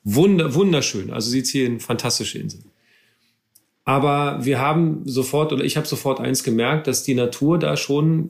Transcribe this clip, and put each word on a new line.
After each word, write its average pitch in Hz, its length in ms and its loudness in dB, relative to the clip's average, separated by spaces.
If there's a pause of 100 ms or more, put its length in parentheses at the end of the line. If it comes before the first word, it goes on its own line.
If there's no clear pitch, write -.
Wunder-, 156 480 4
wunderschön, 139 580 0
also 120 180 -6
Sizilien, 123 520 -2
fantastische - 580 -4
Insel. - 220 -10 (1200)
Aber 143 600 0
wir 131 140 2
haben 156 460 2
sofort, 139 460 0
oder 139 120 -2
ich 139 120 -2
habe 151 120 -2
sofort 135 320 -2
eins 127 240 -2
gemerkt, 127 440 0
dass 127 160 -2
die 131 120 0
Natur 131 420 2
da 151 180 0
schon, 156 540 0